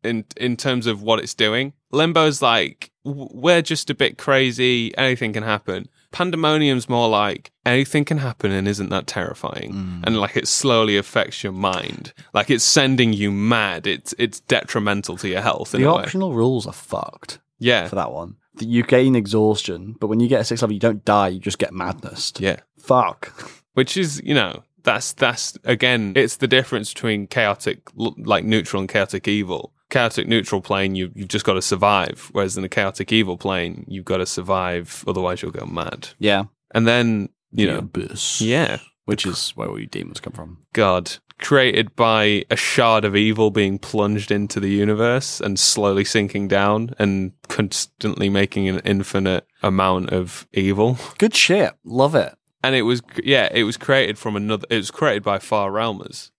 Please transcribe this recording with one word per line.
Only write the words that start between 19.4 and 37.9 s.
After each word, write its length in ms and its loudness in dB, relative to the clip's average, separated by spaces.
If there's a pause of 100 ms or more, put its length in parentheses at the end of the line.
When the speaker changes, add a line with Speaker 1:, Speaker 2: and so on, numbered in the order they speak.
Speaker 2:
but 80 -2
when 140 0
you 80 2
get 120 4
a 40 -2
sixth 160 -4
level, 120 0
you 60 -4
don't 240 0
die, 260 4
you 100 -6
just 200 -6
get 140 -2
madness. 640 -8
Speaker 1:
Yeah. 180 0 (220)
Speaker 2:
Fuck. 720 0 (220)
Speaker 1:
Which 240 0
is, 260 -4
you 120 -2
know, 280 -2 (200)
that's, 300 -2
that's, 500 -2
again, 520 0
it's 220 2
the 100 -2
difference 460 0
between 340 -2
chaotic, 520 -2 (200)
l-, 200 -4
like, 260 0
neutral 360 0
and 80 -6
chaotic 380 -6
evil. 460 -4 (160)
Chaotic 380 0
neutral 340 0
plane, 340 -2
you, 200 -6
you've 140 -10
just 160 -4
gotta 160 2
survive. 680 0
Whereas 260 -2
in 60 -4
the 60 -6
chaotic 420 -4
evil 260 0
plane, 500 -4
you've 180 -12
gotta 200 -2
survive, 840 -4
otherwise 340 -2
you'll 100 -8
go 140 -10
mad. 440 -8 (100)
Speaker 2:
Yeah. 240 2 (320)
Speaker 1:
And 120 4
then, 420 2 (220)
you 160 2
Speaker 2:
The 60 0
Speaker 1:
know, 60 -4
Speaker 2:
abyss. 640 -6